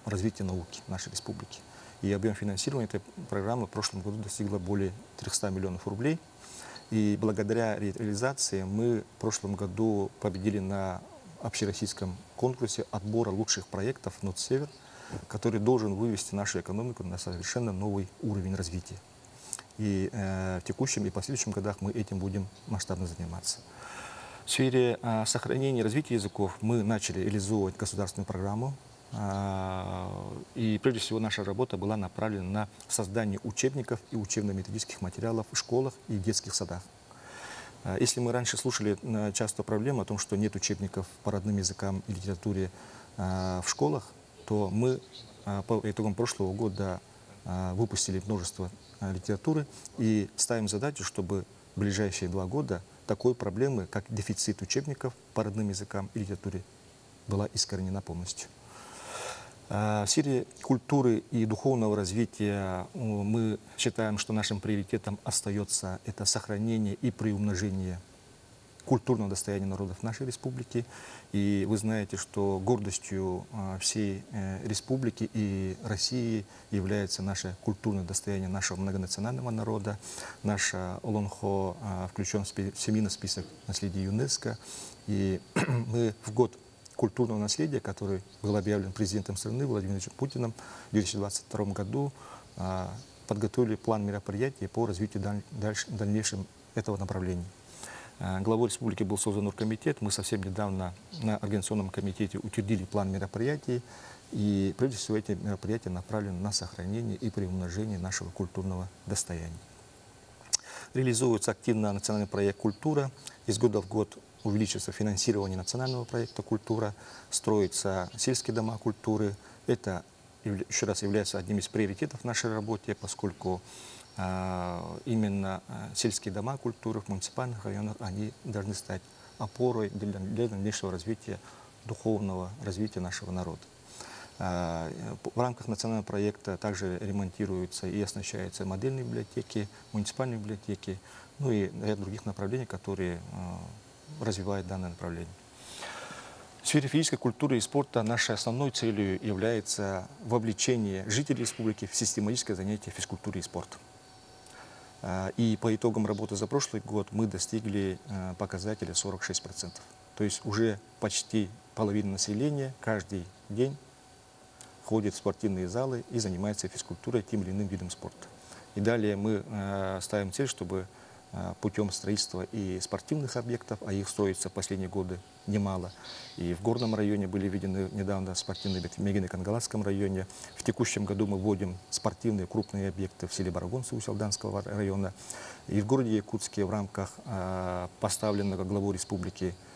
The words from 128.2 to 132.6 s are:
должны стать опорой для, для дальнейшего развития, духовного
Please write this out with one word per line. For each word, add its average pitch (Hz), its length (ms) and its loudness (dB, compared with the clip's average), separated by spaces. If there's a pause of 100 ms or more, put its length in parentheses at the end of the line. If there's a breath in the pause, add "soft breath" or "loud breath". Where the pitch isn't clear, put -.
должны 101 320 -2
стать - 260 -6 (380 loud breath)
опорой 117 500 0
для, 98 300 -4
для 107 280 0
дальнейшего 101 440 -2
развития, 95 480 -4 (460 loud breath)
духовного 98 640 0 (120)